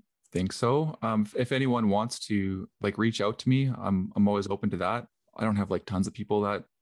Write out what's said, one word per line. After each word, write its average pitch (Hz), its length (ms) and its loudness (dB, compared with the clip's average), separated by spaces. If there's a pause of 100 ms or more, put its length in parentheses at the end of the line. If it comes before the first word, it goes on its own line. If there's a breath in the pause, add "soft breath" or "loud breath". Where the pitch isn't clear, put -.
(320)
think 92 220 0
so. 147 480 0
Um, 110 220 2
if, 104 120 -8
if 127 160 0
anyone 123 380 2
wants 107 380 0
to, 95 420 -2 (120)
like, 101 160 -2
reach 110 220 0
out 101 200 -2
to - 100 0
me, 135 280 4
I'm, 98 380 0
I'm 104 120 6
always 101 200 2
open 98 220 -4
to 95 80 -2
that. 104 300 -2 (280)
I - 80 -6
don't 110 140 0
have, 98 140 0
like, - 140 -2
tons 92 220 0
of - 60 -8
people 104 280 -2
that, 101 220 -2 (180)